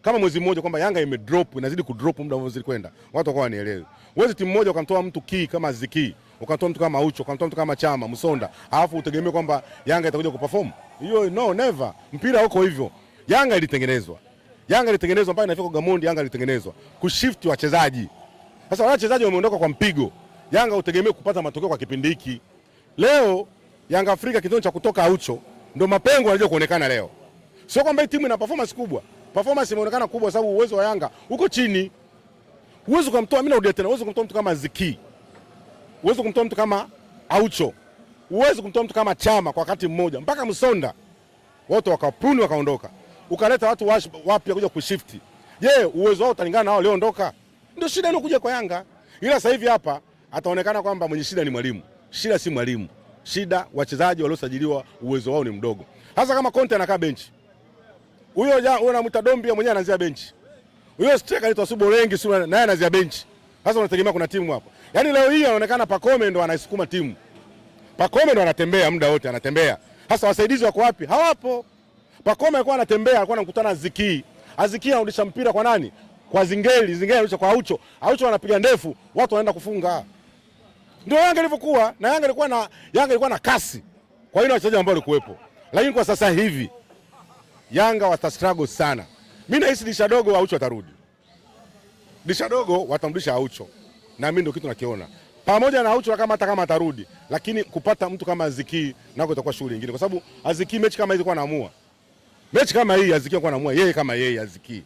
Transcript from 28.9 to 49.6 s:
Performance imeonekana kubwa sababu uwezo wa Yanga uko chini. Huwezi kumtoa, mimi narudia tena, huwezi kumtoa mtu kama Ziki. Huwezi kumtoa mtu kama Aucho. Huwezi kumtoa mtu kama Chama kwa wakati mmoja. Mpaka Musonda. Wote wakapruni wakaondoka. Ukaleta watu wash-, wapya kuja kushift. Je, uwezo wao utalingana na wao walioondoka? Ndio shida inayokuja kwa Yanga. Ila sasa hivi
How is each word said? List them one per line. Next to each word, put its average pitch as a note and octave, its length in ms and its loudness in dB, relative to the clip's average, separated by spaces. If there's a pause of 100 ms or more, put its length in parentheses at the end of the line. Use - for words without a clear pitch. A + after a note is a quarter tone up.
Performance B3+ 400 0
imeonekana G#3+ 340 -2
kubwa G#3+ 240 -2
sababu G#3+ 240 0
uwezo A3 200 2
wa G3 100 2
Yanga F#3+ 240 -4 (200)
uko C4 200 0
chini. G3 420 0 (920)
Huwezi C4+ 260 0
kumtoa, A#3+ 280 0
mimi C#4+ 100 -2
narudia G#3 240 4
tena, F#3+ 140 -2
huwezi A#3 180 -2
kumtoa G#3+ 180 -4
mtu G3 100 -8
kama G3+ 220 0
Ziki. D3 440 -6 (1040)
Huwezi A#3 200 0
kumtoa A3+ 220 0
mtu A3+ 120 -4
kama G#3 340 -2 (400)
Aucho. F#3 440 0 (560)
Huwezi A3+ 320 2
kumtoa G3+ 220 -2
mtu G#3+ 100 -8
kama G#3+ 220 0
Chama G3+ 380 0
kwa E3+ 80 -4
wakati E3+ 260 -4
mmoja. E3 340 -2
Mpaka C#4 240 -4
Musonda. G#3+ 480 0 (760)
Wote G3+ 200 0
wakapruni A3+ 520 0
wakaondoka. D3 480 -2 (400)
Ukaleta A3 380 2
watu A3+ 200 -2
wash-, G#3 220 2 (160)
wapya G3 280 0
kuja G3 160 -2
kushift. - 460 -8 (460)
Je, A#3+ 320 4
uwezo G3 300 2
wao B3 80 2
utalingana F#3 320 0
na G3+ 80 0
wao G#3 60 4
walioondoka? G3 560 0 (440)
Ndio E4+ 100 -4
shida E4+ 220 -2
inayokuja D4+ 300 0
kwa A#3+ 120 -4
Yanga. F#3+ 320 -6 (380)
Ila C4 120 0
sasa A#3 160 2
hivi A#3+ 180 0